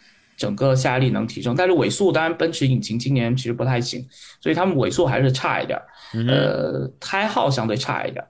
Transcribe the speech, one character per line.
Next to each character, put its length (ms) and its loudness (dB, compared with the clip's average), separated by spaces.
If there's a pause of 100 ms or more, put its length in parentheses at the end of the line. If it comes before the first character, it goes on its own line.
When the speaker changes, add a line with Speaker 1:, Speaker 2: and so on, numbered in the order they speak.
(360)
Speaker 1:
整 180 -4
个 200 2
下 180 2
压 60 0
力 120 2
能 160 0
提 160 -10
升， 140 -2
但 100 2
是 60 4
尾 180 2
速 220 2
当 100 2
然 160 0
奔 140 0
驰 120 -2
引 160 2
擎 160 -4
今 160 -2
年 240 2
其 60 -4
实 100 -4
不 120 -4
太 160 0
行， 260 -8 (340)
所 120 0
以 20 0
他 100 2
们 120 2
尾 120 2
速 160 2
还 160 2
是 120 4
差 280 -2
一 60 -6
点 100 -4
儿， 80 -10 (300)
Speaker 2:
嗯 120 -2
哼。 60 2
Speaker 1:
呃， 680 0
胎 260 -2
耗 240 0
相 160 0
对 100 0
差 300 -4
一 60 -8
点 100 -8
儿， 80 -20